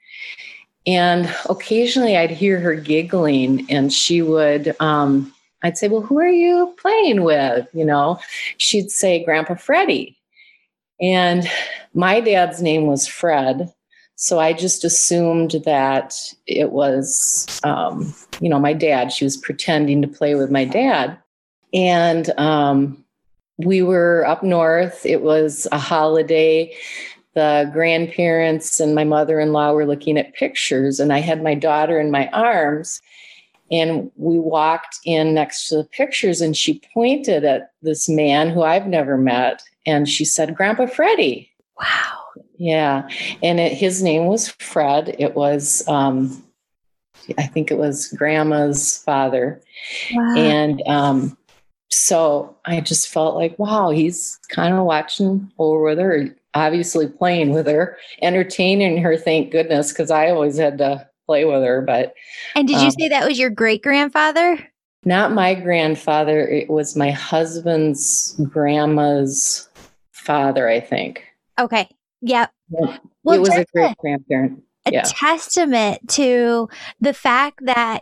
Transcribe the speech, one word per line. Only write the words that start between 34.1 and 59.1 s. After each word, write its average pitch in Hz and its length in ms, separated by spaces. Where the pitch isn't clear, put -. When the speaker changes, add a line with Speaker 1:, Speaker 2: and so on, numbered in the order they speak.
Speaker 1:
we 170 240
walked 160 640
in 160 300
next 151 320
to 160 100
the 151 60
pictures, 202 580
and 156 160
she - 240
pointed 233 480
at 135 300
this 156 260
man 151 400
who 170 140
I've 180 240
never 143 300
met, 127 440
and 147 240
she 151 160
said, 160 300
"Grandpa 220 320
Freddie." 254 640
Speaker 2:
Wow. - 380
Speaker 1:
Yeah. 156 500
And 170 160
it, 170 140
his 185 280
name 165 240
was 214 240
Fred. 147 680
It 143 160
was, 143 520
um, 135 560
I 131 80
think 156 240
it 151 80
was 147 300
Grandma's 151 960
father. 135 580
Speaker 2:
Wow. 233 240
Speaker 1:
And, 151 500
um, 143 500
so 151 640
I 170 160
just - 280
felt 160 260
like, 165 240
wow, 208 320
he's 165 480
kinda 180 340
watching 190 760
over 156 240
with 156 160
her, 160 360
obviously 156 520
playing 165 460
with 156 140
her, 165 300
entertaining 185 720
her, 170 200